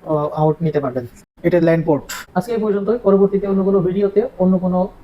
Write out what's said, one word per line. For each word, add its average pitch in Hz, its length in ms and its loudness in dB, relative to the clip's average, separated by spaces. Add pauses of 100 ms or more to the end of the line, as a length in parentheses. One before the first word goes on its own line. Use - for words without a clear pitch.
আহ, 151 280 -2
আউট 156 260 0
নিতে 160 200 0
পারবেন। 127 260 -6 (360)
এটা 175 180 2
ল্যান 165 220 2
পোর্ট। 151 200 0 (320)
আজকে 233 180 -4
এই 220 80 -2
পর্যন্তই, 208 380 -2
পরবর্তীতে 196 480 2
অন্য 190 180 0
কোনো 196 160 2
ভিডিওতে 202 480 0 (100)
অন্য 185 200 2
কোনো 180 300 -2 (160)